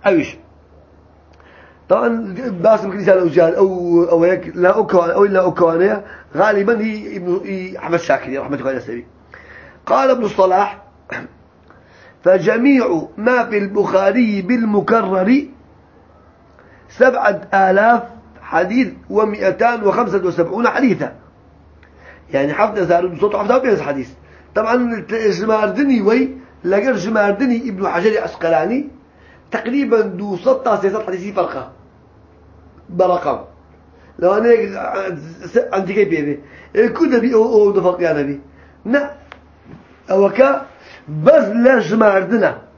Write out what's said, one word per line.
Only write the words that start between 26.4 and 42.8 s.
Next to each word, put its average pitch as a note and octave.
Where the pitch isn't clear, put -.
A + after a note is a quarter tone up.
لقر G#3
جماردني G#3+
ابن F#3+
حجر G3+
عسقلاني E3+
تقريبا A#3
دوصد G3
تا G#3
سيصد G3+
حديثي F#3
فرقة. E3
برقم. F3
لو F3+
أنا A3
عندي F#3+
كيف G3
يبي؟ D3
إيه A3+
كده B3+
بي A#3+
أو، A3+
أو G#3
ده G3
فرق F3+
يعني D3+
بي؟ C#3+
نا. C#4
أو G3
كا C4
بس C#4+
لا A#3
جماردنا. F#3+